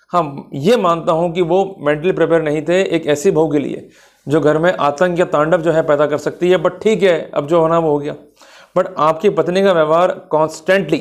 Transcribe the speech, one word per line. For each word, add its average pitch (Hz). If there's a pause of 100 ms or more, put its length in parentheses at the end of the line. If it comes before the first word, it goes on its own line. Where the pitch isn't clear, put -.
(140)
हाँ, 143
ये 165
मानता 170
हूँ 170
कि 180
वो 175
मेंटली 151
प्रिपेयर 160
नहीं 151
थे 175
एक 165
ऐसी 151
बहू 156
के 147
लिए - (380)
जो 147
घर 151
में 175
आतंक 170
या 175
तांडव 160
जो 165
है 160
पैदा 147
कर 143
सकती 156
है, 185
but 175 (100)
ठीक 208
है 170
अब 143
जो 170
होना 165
वो 160
हो 147
गया। 147 (600)
But 185 (120)
आपकी 160
पत्नी 175
का 190
व्यवहार 165 (200)
कॉन्स्टेंटली 156